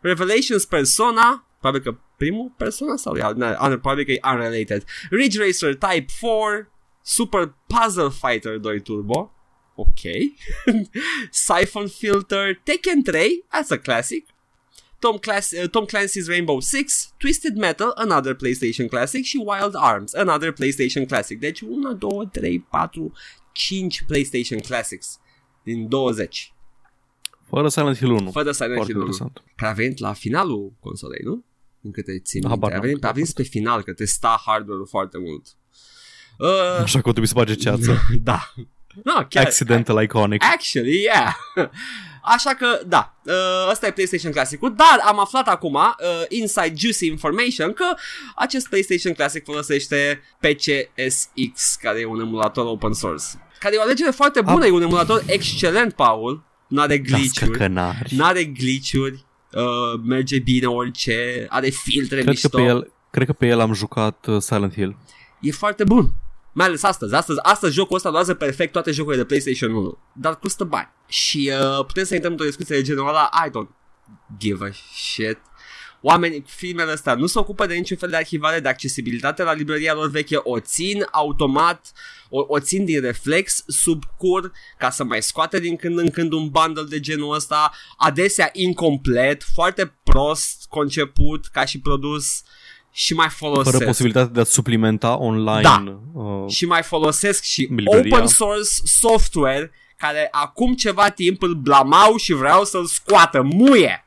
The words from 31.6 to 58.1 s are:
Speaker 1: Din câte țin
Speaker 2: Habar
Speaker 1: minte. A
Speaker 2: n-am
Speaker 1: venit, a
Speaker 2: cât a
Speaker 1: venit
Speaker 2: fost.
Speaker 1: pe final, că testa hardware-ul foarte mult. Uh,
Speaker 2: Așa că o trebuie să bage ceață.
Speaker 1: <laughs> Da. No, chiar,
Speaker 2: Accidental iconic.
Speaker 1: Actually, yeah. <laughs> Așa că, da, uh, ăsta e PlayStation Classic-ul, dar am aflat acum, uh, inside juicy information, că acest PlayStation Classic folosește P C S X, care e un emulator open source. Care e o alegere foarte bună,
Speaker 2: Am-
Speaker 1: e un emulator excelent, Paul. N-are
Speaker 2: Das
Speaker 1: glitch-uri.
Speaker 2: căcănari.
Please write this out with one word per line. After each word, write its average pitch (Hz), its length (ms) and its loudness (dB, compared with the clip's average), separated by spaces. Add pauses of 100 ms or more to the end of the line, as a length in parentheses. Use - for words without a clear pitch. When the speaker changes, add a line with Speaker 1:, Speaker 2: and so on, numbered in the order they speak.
Speaker 1:
Din 107 120 -14
câte 95 260 -10
țin - 300 -8
Speaker 2:
Habar 107 220 0
Speaker 1:
minte. - 40 -8
A 92 40 -4
Speaker 2:
n-am - 20 -6
Speaker 1:
venit, 135 160 -2
a - 40 -8
Speaker 2:
cât 127 80 -4
a 110 40 -2
Speaker 1:
venit 147 220 -2
Speaker 2:
fost. - 20 -12 (140)
Speaker 1:
pe - 80 -6
final, 110 240 0
că - 100 -12
testa 113 540 0
hardware-ul 104 400 -4
foarte 98 320 -6
mult. 80 280 -10 (920)
Uh, 180 440 0
Speaker 2:
Așa 127 180 2
că 120 80 0
o - 20 2
trebuie 113 160 2
să - 80 0
bage 113 200 2
ceață. 113 440 2 (120)
Speaker 1:
<laughs> 110 120 6
Da. 110 300 -2 (520)
No, 311 240 0
chiar, 139 160 4
Speaker 2:
Accidental 117 580 2
iconic. 104 420 2
Speaker 1:
Actually, 175 580 0
yeah. 208 320 2 (200)
<laughs> 196 800 -2
Așa 247 200 0
că, 240 320 0
da, 165 380 0
uh, 185 460 0
ăsta 220 160 0
e 202 40 0
PlayStation 180 420 -4
Classic-ul, 143 440 -2
dar 294 300 8
am 208 140 4
aflat 240 280 0
acum, 170 260 -2
uh, 170 160 4 (380)
inside 196 480 -2
juicy 190 300 -2
information, 165 640 -2
că 359 120 -4 (520)
acest 262 320 -4
PlayStation 185 440 -2
Classic 147 320 -4
folosește 143 760 -2 (200)
P - 40 -10
C 147 220 2 (440)
S - 180 -4 (260)
X, - 260 -2
care 110 200 -2
e 113 40 -4
un 113 160 -6
emulator 113 460 -2
open 110 260 -2
source. 85 320 -4 (340)
Care 202 160 0
e 214 40 2
o 214 40 2
alegere 262 280 2
foarte 285 300 2
bună, 196 240 4
Speaker 2:
Am- 208 60 6
Speaker 1:
e 180 40 6
un 170 80 4
emulator 175 440 2
excelent, 190 640 0
Paul. 120 520 2 (240)
N-are 147 300 2
Speaker 2:
Das 135 220 2
Speaker 1:
glitch-uri. 131 300 2
Speaker 2:
căcănari. 92 640 -2